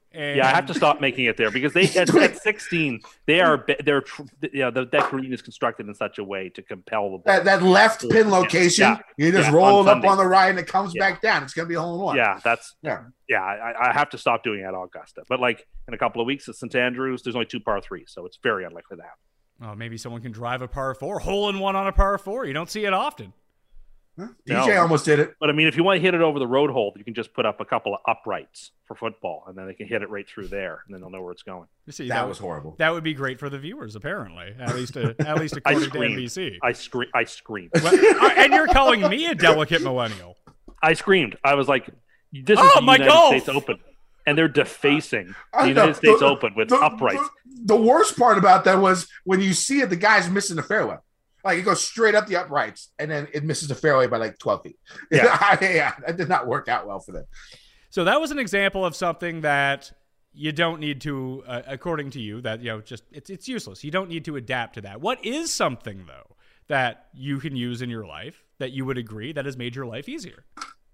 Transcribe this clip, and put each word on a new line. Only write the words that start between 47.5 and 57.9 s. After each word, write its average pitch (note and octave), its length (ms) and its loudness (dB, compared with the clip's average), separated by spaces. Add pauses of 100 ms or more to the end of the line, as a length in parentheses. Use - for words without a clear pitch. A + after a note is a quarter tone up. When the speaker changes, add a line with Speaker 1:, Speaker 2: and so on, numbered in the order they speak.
Speaker 3:
the - 20 8
worst C4+ 420 4
part A#3 180 6
about F#3+ 280 4
that F#3+ 140 4
was F#3 300 2 (160)
when F#3+ 160 0
you F#3+ 140 0
see C#4 260 -2
it, A#3+ 80 0
the F3+ 80 -4
guy's G3+ 320 2
missing F#3 280 -4
the C#3+ 60 -4
fairway. D#3 340 -4 (480)
Like, F#3 140 0
it F#3 40 -6
goes F#3 180 0
straight A3 340 0
up G#3 120 2
the F#3 100 -2
uprights, C#3+ 640 -4
and D3+ 120 -6
then D3 220 -6
it D3 100 -6
misses D3+ 260 -6
the C3+ 60 -4
fairway C3+ 320 2
by, A#2 120 -2
like, A2 200 -6
twelve - 260 -4
feet. - 120 -20 (180)
<laughs> - 160 -16
Speaker 2:
Yeah. D#3 300 6
Speaker 3:
I, G3 220 4
yeah, E3 320 0 (120)
that E3+ 120 -6
did E3 100 -4
not C#3 180 0
work C3+ 220 -6
out G#2 180 -4
well G2 120 -10
for F#2+ 140 -20
them. E2 120 -12 (640)
Speaker 1:
So F3 160 -4